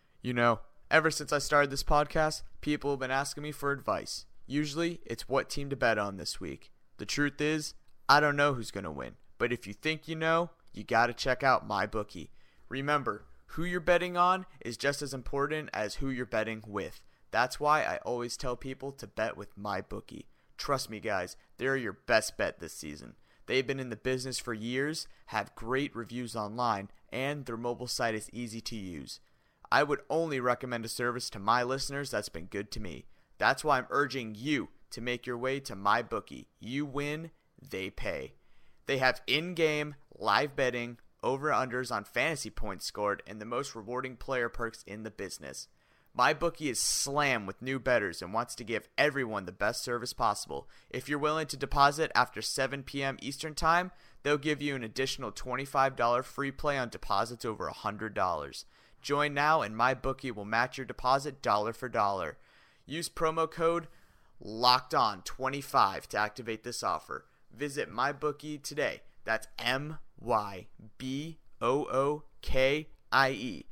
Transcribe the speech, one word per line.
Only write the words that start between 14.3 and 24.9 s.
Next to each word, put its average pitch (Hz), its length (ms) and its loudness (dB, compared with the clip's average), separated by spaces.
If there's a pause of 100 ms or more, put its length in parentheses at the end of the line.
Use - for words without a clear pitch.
is 117 160 -6
just 139 240 0
as 135 120 -6
important 143 600 -2
as 104 220 -2
who 135 140 0
you're 131 160 -2
betting 110 400 -2
with. 101 380 -6 (260)
That's 120 300 2
why 151 220 4
I - 160 -2
always 120 400 -4
tell 123 180 -2
people 131 380 -8
to 135 120 -12
bet 110 300 -4
with 101 240 -14
MyBookie. 101 640 -6 (320)
Trust - 320 -2
me, 107 100 -8
guys, 92 360 -2 (220)
they're 135 180 2
your 117 180 -2
best - 440 2
bet 101 220 -2
this 82 140 -10
season. 76 420 -12 (300)
They've 127 220 0
been 135 120 -2
in 127 100 -6
the 113 60 -6
business 127 440 -2
for 120 140 -6
years, 127 540 -4 (200)